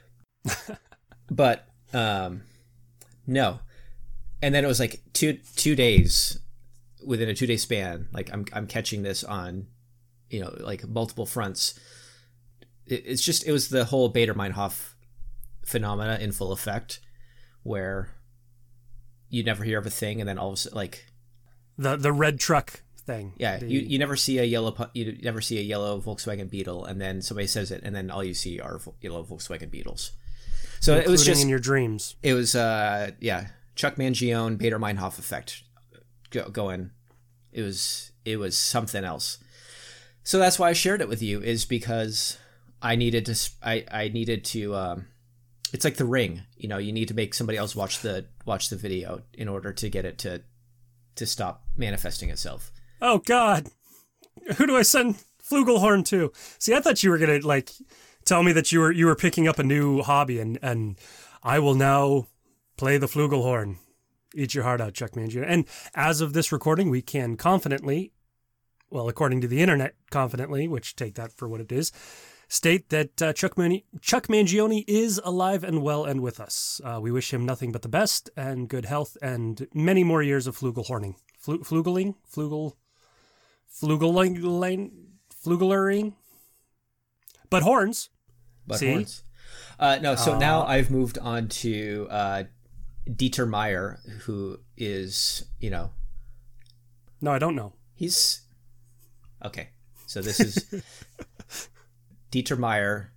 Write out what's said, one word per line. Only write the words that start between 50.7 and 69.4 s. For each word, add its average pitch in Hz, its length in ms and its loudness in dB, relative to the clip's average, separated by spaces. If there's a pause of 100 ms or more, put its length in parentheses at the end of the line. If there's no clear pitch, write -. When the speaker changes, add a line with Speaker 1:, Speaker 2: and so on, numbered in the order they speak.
Speaker 1:
to 117 100 -6
stop - 380 -6 (120)
manifesting 98 540 -2
itself. - 400 -8 (320)
Speaker 2:
Oh, 240 160 4
God. 214 500 4 (880)
Who 285 100 6
do 269 100 4
I 240 60 6
send 240 340 4 (260)
Flugelhorn 214 640 6
to? 175 260 2 (260)
See, 220 160 2
I - 60 6
thought 285 220 4
you 190 80 8
were 170 80 6
gonna, 151 220 6
like, 143 300 2 (540)
tell 175 180 6
me 175 100 8
that 160 200 4
you 165 80 8
were, 160 120 6
you 165 140 6
were 156 100 6
picking 165 320 4
up 156 100 2
a 151 60 0
new 143 380 4
hobby 139 380 2
and, 110 220 -4
and 113 340 -2 (460)
I 123 160 2
will 143 160 6
now 139 520 4 (500)
play 139 220 4
the 139 80 2
Flugelhorn. 123 720 0 (580)
Eat 139 200 -4
your 131 100 0
heart 123 160 0
out, 104 140 -6
Chuck 113 180 -8
Mangione. 117 340 -6
And 170 200 4 (280)
as 151 260 2
of 151 120 0
this 160 200 2
recording, 156 380 2
we 123 120 2
can 120 340 -2
confidently, 156 760 0 (760)
well, 120 180 -4
according 127 340 2